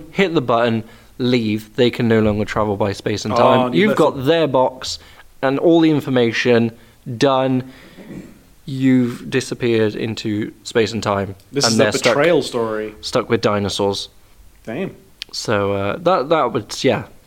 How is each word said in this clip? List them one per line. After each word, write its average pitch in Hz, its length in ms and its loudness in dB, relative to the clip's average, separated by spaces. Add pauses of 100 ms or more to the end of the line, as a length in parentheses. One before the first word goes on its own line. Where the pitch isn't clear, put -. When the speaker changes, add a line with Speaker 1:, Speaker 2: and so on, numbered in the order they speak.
(100)
Speaker 1:
hit 180 240 0
the 156 80 2
button, 117 420 0 (340)
leave, 113 580 -2
they 123 140 4
can 117 180 0
no 113 120 4
longer 107 240 0
travel 107 320 -2
by 101 160 -2
space 107 320 -6
and 107 80 -4
Speaker 2:
Oh, 120 60 -2
Speaker 1:
time. 123 360 4
Speaker 2:
you 165 80 2
Speaker 1:
You've 214 80 4
Speaker 2:
let - 80 0
Speaker 1:
got 139 180 2
Speaker 2:
them 127 100 -8
Speaker 1:
their 160 200 2
box 131 520 -2 (420)
and 135 180 0
all 170 220 4
the 160 100 4
information, 120 800 2 (440)
done. 131 480 2 (1040)
You've 131 640 0
disappeared 117 640 0
into 110 580 -6 (120)
space 110 280 0
and 110 100 -6
time, 98 340 -2 (160)
Speaker 2:
This 135 140 -2
Speaker 1:
and 113 60 0
Speaker 2:
is 110 60 2
Speaker 1:
they're 110 100 4
Speaker 2:
a 104 40 0
betrayal 143 500 2
Speaker 1:
stuck, - 80 -10
Speaker 2:
story. 107 500 -6
Speaker 1:
stuck - 300 -4
with 110 100 0
dinosaurs. 101 680 -2 (560)
Speaker 2:
Damn. 147 300 -8 (360)
Speaker 1:
So, 101 420 -2
uh, 98 260 -4
that, 165 320 0
that 143 220 2
would, - 300 -8
yeah, 120 220 0 (220)